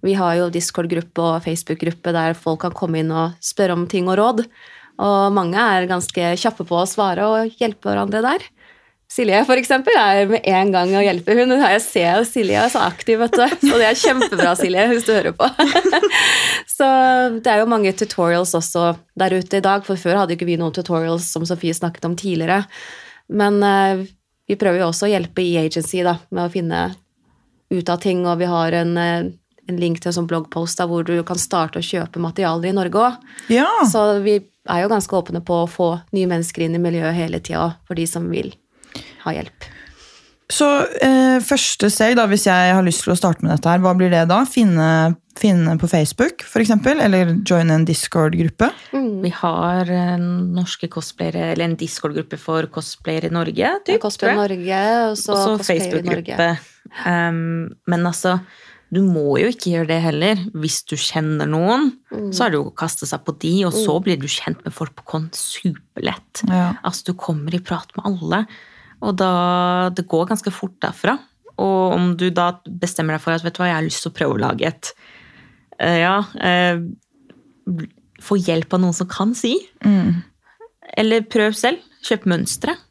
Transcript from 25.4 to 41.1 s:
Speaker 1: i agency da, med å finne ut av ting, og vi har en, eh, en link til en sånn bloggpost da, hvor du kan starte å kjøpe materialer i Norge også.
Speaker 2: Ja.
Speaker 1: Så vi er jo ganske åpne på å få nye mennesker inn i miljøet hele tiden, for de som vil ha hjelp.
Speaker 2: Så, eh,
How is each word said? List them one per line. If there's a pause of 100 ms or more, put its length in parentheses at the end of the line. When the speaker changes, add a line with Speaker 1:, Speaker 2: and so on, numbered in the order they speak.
Speaker 1:
i
agency
da, (140)
med
å
finne (880)
ut
av
ting,
og
vi
har
en,
eh, (360)
en
link
til
en
sånn
bloggpost
da,
hvor
du
kan
starte
å
kjøpe
materialer
i
Norge
også. (320)
Speaker 2:
Ja. (160)
Speaker 1:
Så (180)
vi (300)
er
jo
ganske
åpne
på
å
få (220)
nye
mennesker
inn
i
miljøet
hele
tiden, (140)
for
de
som
vil (720)
ha
hjelp. (840)
Speaker 2:
Så, (400)
eh,